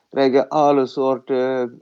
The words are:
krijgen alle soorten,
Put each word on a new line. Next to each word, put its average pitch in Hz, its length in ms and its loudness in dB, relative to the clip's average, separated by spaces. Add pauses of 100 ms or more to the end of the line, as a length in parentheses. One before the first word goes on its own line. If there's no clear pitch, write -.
(100)
krijgen 135 380 0
alle 143 380 2
soorten, 127 960 -4